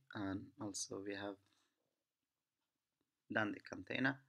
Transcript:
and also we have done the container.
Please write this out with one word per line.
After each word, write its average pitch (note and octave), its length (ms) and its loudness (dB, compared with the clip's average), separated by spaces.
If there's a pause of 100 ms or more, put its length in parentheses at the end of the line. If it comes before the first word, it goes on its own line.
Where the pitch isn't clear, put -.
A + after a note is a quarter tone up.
(160)
and G2 340 0 (100)
also G2+ 460 -4
we G2+ 80 -2
have G2+ 220 -4 (2000)
done G#2+ 200 6
the - 80 -4
container. B2+ 680 0